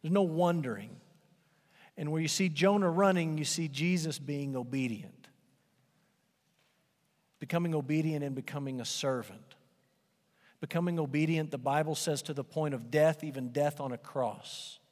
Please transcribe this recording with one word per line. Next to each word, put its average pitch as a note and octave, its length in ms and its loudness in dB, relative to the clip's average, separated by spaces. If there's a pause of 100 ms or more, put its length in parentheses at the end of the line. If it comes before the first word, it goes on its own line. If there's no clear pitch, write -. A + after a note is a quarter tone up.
There's D#3 100 0
no G3 100 6
wondering. D#3+ 680 2 (1040)
And D3+ 160 -4
where D#3+ 100 0
you D#3 60 0
see F#3+ 200 2
Jonah F#3 420 4
running, E3+ 480 4
you D3+ 60 -2
see D#3 240 -2
Jesus D#3+ 500 0
being C#3+ 360 -4
obedient. B2 760 -4 (2000)
Becoming E3+ 340 0
obedient D3+ 500 0
and C#3 100 -4
becoming C3+ 460 -6
a A#2 40 -6
servant. A2+ 680 -4 (1040)
Becoming E3+ 380 0
obedient, D#3 520 2
the C#3 80 -10
Bible D3 360 2
says, D3 280 -2
to D3+ 120 -4
the C3+ 100 -2
point D3+ 300 -2
of A#2 160 -8
death, D3+ 320 4
even C3+ 280 -4
death C#3+ 300 0
on C3+ 120 -4
a A#2+ 60 -8
cross - 800 -6 (140)